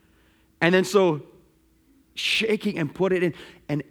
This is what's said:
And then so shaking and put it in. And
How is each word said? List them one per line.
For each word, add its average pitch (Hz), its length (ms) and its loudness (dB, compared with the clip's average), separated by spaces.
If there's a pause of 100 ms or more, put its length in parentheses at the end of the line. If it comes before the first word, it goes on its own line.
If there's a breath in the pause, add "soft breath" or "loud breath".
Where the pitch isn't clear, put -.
(600 soft breath)
And 165 120 6
then 185 120 4
so 185 380 2 (920)
shaking - 640 -2
and 156 160 -4
put 185 180 0
it 180 120 0
in. 175 100 -2 (340 loud breath)
And 147 220 -2